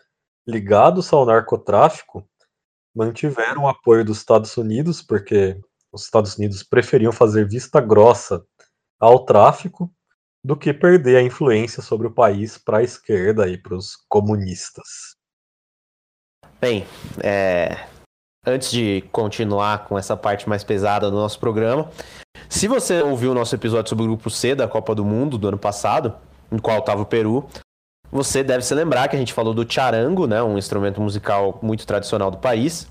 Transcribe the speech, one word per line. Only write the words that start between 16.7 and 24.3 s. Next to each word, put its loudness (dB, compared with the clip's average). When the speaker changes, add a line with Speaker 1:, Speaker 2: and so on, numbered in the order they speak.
Speaker 2:
é... -2
antes -4
de -2
continuar -4
com -4
essa -4
parte -4
mais -2
pesada -2
do -2
nosso -4
programa, -2
se -4
você 0
ouviu -2
o 0
nosso -2
episódio -2
sobre -4
o -2
Grupo -4
C -2